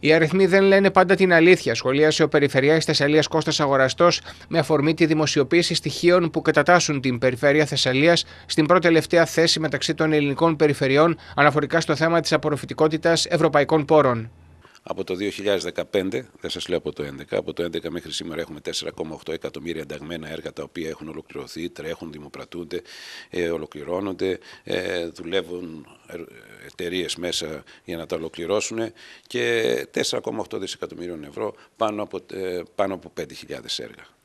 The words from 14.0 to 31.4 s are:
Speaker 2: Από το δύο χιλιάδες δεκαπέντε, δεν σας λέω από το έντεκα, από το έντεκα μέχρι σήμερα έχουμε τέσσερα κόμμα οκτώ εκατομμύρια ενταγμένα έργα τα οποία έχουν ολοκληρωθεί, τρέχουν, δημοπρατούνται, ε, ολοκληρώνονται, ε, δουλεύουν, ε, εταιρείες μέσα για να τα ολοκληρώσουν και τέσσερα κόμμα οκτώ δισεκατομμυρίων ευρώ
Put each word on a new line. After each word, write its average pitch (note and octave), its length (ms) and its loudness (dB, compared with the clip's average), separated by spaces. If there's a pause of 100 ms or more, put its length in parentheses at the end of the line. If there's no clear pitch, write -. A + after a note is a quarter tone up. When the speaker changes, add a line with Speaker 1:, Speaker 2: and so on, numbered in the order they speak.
Speaker 2:
Από - 200 -8
το F#2 120 -6
δύο G2 140 -4
χιλιάδες G2 340 -2
δεκαπέντε, F#2+ 640 -4 (120)
δεν E2+ 100 -10
σας F2 180 -10
λέω F2 100 -2
από D2+ 160 -6
το D2 100 -8
έντεκα, C#2+ 340 -8
από E2+ 160 -6
το E2+ 100 -4
έντεκα E2 280 -6
μέχρι D#2+ 200 -10
σήμερα D#2+ 300 -8
έχουμε D#2+ 200 -12
τέσσερα D#2+ 300 -8
κόμμα D#2 220 -10
οκτώ D2+ 180 -12
εκατομμύρια D#2+ 500 -8
ενταγμένα D2+ 480 -12
έργα D#2+ 240 -12
τα D2+ 100 -10
οποία D#2+ 260 -10
έχουν D#2 200 -12
ολοκληρωθεί, D#2+ 600 -12
τρέχουν, E2 420 -12
δημοπρατούνται, D2+ 680 -12 (480)
ε, F2 200 -2
ολοκληρώνονται, F2 880 -6 (240)
ε, F#2 420 -4
δουλεύουν, E2+ 840 -8 (200)
ε, - 80 -18 (500)
εταιρείες F2 500 -6
μέσα E2 480 -6 (200)
για F2 140 -10
να E2 80 -10
τα E2+ 100 -6
ολοκληρώσουν E2+ 640 -4 (480)
και A#2+ 640 -2
τέσσερα - 300 -4
κόμμα A2+ 180 -8
οκτώ A2 180 -10
δισεκατομμυρίων E2+ 640 -12
ευρώ G2 320 -8 (220)